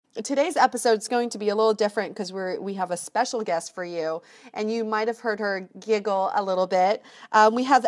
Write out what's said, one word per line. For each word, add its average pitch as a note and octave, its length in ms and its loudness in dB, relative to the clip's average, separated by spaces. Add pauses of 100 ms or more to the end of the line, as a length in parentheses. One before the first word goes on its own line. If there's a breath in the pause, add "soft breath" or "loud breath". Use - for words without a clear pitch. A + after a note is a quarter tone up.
(240)
Today's C#4+ 340 0
episode B3 400 4
is G3+ 100 -8
going A#3+ 220 -2
to A#3 80 -12
be G#3 120 -2
a G3+ 60 -2
little A3 200 2
different G3+ 400 -2
'cause F#3 180 -8
we're, F#3 260 -6
we G3 140 -6
have F#3 160 -4
a F3 80 -4
special A3+ 460 -4
guest E3+ 300 -4
for F#3 100 -10
you, E3+ 380 -6 (320 loud breath)
and G#3+ 180 -4
you A3+ 120 -2
might G#3+ 240 -2
have A#3 120 -6
heard G#3+ 200 -4
her G3 300 -4 (100)
giggle G3+ 540 0
a G3+ 100 0
little F#3 220 0
bit. F#3 380 2 (280 loud breath)
Um, A3 220 8
we B3 120 0
have C4 220 4